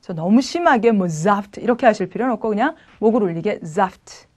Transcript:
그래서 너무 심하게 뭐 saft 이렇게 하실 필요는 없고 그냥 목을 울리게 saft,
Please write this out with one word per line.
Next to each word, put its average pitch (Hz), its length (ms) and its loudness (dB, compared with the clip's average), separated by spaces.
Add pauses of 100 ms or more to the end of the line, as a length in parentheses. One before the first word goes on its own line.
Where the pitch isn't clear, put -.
그래서 - 140 -12
너무 180 260 4
심하게 269 520 2
뭐 196 140 2
saft 185 540 -2
이렇게 240 260 0
하실 202 220 2
필요는 233 260 -4
없고 220 140 -6
그냥 214 280 -2 (240)
목을 214 220 2
울리게 170 400 -4
saft, 185 640 -6 (100)